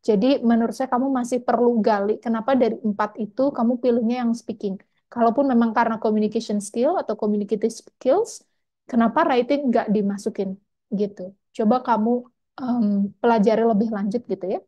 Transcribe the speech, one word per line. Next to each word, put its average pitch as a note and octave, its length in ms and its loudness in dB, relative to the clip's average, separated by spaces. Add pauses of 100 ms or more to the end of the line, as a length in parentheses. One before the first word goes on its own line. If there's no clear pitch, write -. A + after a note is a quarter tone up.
Jadi G#3+ 180 4 (240)
menurut A3+ 280 2
saya C4 160 -2
kamu C4 140 0 (100)
masih B3 240 -2
perlu A#3+ 280 2 (120)
gali G#3 300 2 (120)
kenapa A3+ 300 0
dari A#3 240 2 (100)
empat G#3 300 -2
itu A3 320 -4
kamu B3 220 0 (100)
pilihnya A#3+ 400 0
yang A#3 180 0
speaking. G3 380 -8 (320)
Kalaupun A#3 420 2
memang A#3 220 4
karena A3+ 240 0
communication G#3+ 640 -2
skill C4 400 -2
atau A3 160 -4
communicative G#3 560 -2
skills, - 720 -2 (440)
kenapa A#3 360 2
writing C#4 340 0 (140)
nggak A3+ 160 2
dimasukin G3+ 640 -2 (400)
gitu. G3 400 -6 (160)
Coba A3+ 320 2
kamu, A3+ 280 0 (520)
em, A#3+ 240 0 (360)
pelajari A3+ 440 4
lebih A3+ 240 2
lanjut G#3 320 -4 (100)
gitu F3+ 220 -6
ya. D4 140 -6